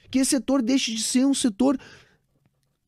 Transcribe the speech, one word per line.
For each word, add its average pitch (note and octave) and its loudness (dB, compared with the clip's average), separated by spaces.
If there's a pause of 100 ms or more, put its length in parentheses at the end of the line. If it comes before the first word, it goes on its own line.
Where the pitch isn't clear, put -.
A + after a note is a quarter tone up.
(100)
que B3+ -2
esse C4 0
setor C4+ 0
deixe B3 0
de A3 -6
ser B3+ 0
um C#4 2
setor B3+ 0 (1080)